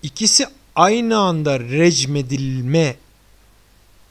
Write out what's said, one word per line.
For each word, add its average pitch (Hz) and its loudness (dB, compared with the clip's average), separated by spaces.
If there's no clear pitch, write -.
İkisi 220 0
aynı 226 2
anda 156 0
recmedilme 135 0